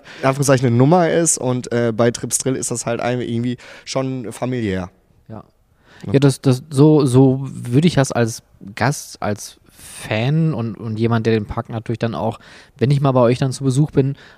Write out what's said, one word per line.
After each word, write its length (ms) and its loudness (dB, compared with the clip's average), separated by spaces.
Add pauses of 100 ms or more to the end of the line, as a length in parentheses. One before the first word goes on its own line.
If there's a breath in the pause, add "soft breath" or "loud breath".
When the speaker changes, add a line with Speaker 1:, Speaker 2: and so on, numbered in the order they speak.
(260 loud breath)
Speaker 1:
Anführungszeichen, 400 2
eine 100 2
Nummer 360 4
ist 260 0
und, 340 -4
äh, 240 0
bei 140 4
Trips 300 -6
Drill 160 -2
ist 160 -6
das 160 -6
halt 120 -4
ein-, 220 -2
irgendwie 360 -4 (280 loud breath)
schon 480 -6
familiär. 560 -4 (380)
Speaker 2:
Ja. 160 -18 (640 loud breath)
Speaker 1:
Ja. 60 -2
Speaker 2:
Ja, 60 4
das, 220 2
das, 300 2
so, 340 6
so 380 4
würde 440 0
ich 80 2
das 160 2
als 300 -2 (320)
Gast, 480 -4
als 380 -8 (100)
Fan 840 -4
und, 220 -6
und 220 -8
jemand, 280 0
der 80 2
den 120 0
Park 240 -8
natürlich 300 -6
dann 160 -4
auch, 240 -6 (380 loud breath)
wenn 120 0
ich 120 2
mal 100 2
bei 80 4
euch 180 4
dann 140 -2
zu 140 -10
Besuch 260 2
bin, 240 0 (220 loud breath)